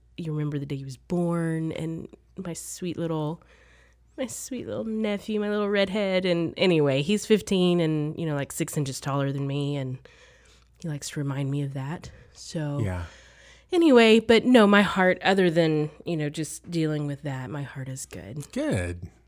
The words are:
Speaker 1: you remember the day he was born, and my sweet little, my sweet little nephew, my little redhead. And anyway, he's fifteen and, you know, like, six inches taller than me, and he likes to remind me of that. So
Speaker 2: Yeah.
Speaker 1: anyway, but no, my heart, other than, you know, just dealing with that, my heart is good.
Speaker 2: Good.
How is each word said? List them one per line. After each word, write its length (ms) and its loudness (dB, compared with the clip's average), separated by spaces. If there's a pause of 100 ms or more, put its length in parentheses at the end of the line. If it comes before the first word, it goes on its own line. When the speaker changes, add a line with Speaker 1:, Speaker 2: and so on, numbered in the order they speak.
(160)
Speaker 1:
you 160 -6
remember 260 -2
the 80 -4
day 100 -6
he 100 -10
was 100 -12
born, 760 -2
and 360 -6 (300)
my 160 -8
sweet 420 -8
little, 460 -4 (760)
my 100 -6
sweet 420 -10
little 160 -6
nephew, 560 -4
my 100 -2
little 180 -2
redhead. 560 0
And 320 0
anyway, 460 4
he's 240 0
fifteen 540 2
and, 360 0
you 100 -6
know, 100 -2
like, 160 -6
six 240 -6
inches 240 -2
taller 320 -2
than 160 -4
me, 280 -2
and 220 -6 (840)
he 80 -8
likes 220 -8
to 100 -6
remind 300 -2
me 120 -2
of 120 -4
that. 360 -8 (220)
So 480 -6
Speaker 2:
Yeah. 220 -2 (680)
Speaker 1:
anyway, 480 8
but 240 4
no, 240 8
my 140 8
heart, 400 2
other 280 4
than, 400 2 (140)
you 120 -2
know, 120 -2
just 420 -8
dealing 380 -2
with 140 -8
that, 280 -6
my 140 -6
heart 240 -10
is 180 -10
good. 460 -12
Speaker 2:
Good. 560 -4 (200)